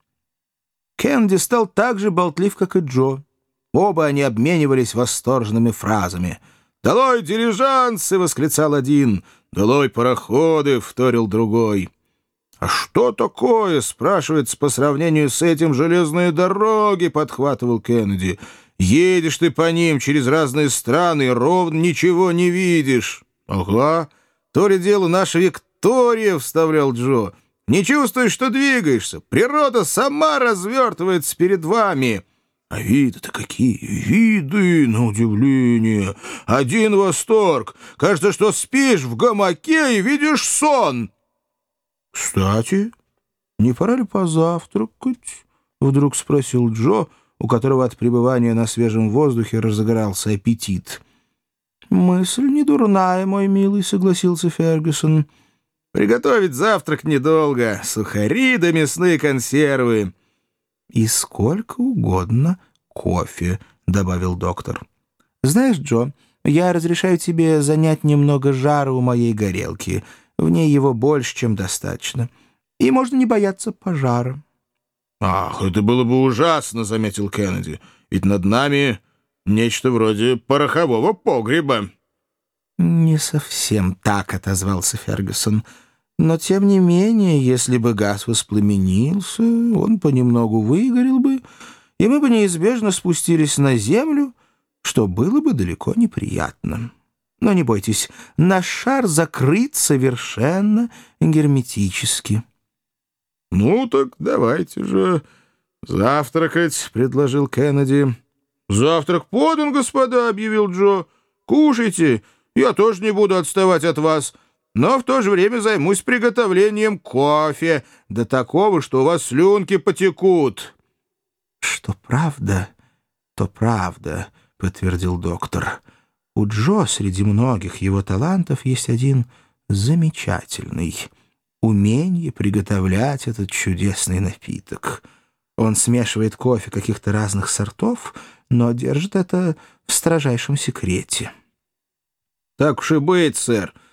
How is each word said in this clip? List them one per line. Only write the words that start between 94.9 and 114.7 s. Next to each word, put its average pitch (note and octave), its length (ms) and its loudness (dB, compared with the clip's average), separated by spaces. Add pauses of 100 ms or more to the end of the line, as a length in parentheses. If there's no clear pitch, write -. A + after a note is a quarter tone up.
было D3 320 0
бы D4+ 140 0
далеко F2+ 420 -4
неприятно. - 960 -4 (480)
Но A3 140 2
не F3 100 2
бойтесь, A2 460 -2 (260)
наш F3+ 300 2
шар C4 420 -2
закрыт D#3+ 680 0
совершенно D#3 1120 0 (320)
герметически". C3+ 1200 0 (1080)
"Ну E3 360 2
так C#3 220 -4 (100)
давайте D3+ 640 -2
же F#3+ 400 -2 (580)
завтракать", — D3+ 1120 -2
предложил C3 540 0
Кеннеди. C#3 640 0 (540)
"Завтрак D3+ 580 0
подан, D4+ 460 0
господа", — B3 580 0
объявил G#3+ 400 -2
Джо. F#3+ 380 0 (380)
"Кушайте, A3 800 2 (320)
я - 180 4
тоже G3+ 280 2
не G#3+ 100 0
буду G3 260 2
отставать F3+ 480 2
от D#3 120 0
вас, D#3 380 0 (400)